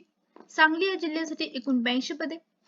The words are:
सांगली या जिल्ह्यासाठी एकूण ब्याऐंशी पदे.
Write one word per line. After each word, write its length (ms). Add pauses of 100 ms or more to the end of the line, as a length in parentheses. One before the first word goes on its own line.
(480)
सांगली 400
या 60
जिल्ह्यासाठी 500
एकूण 380
ब्याऐंशी 320
पदे. 220 (320)